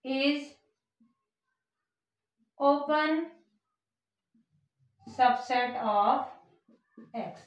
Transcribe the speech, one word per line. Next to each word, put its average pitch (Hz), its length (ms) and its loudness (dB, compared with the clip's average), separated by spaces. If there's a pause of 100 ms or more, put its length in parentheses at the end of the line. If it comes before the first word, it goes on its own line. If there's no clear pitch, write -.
is 277 420 -2 (2250)
open 302 640 2 (1800)
subset 247 720 0
of 214 500 2 (920)
x। - 300 -10